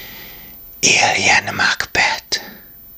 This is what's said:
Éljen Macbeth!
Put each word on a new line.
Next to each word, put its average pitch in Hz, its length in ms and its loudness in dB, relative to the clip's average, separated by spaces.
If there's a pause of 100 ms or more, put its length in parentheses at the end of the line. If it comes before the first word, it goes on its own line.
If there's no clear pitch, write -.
(800)
Éljen - 720 2
Macbeth! - 840 0 (580)